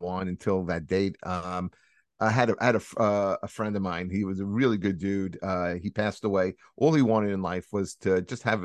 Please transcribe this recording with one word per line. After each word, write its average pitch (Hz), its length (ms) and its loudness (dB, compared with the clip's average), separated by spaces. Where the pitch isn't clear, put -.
on 92 280 -4
until 92 360 -2
that 85 220 -4
date. 98 360 0
Um, 90 480 -6
I 110 120 2
had 120 200 4
a, 101 100 0
I 117 60 2
had 123 80 4
a 110 40 2
f-, - 200 -8
uh, 101 440 2
a - 60 -8
friend 107 280 -4
of 98 60 -2
mine. 90 280 -4
He 98 140 -2
was 95 160 -4
a 98 40 -2
really 110 340 2
good 95 200 0
dude. 98 440 -2
Uh, 87 320 -2
he 90 160 -4
passed 107 340 -2
away. 95 300 2
All 151 160 4
he 151 100 6
wanted 107 300 4
in 98 100 -2
life 90 300 -4
was 98 240 -4
to 92 260 2
just 120 220 -10
have 107 200 0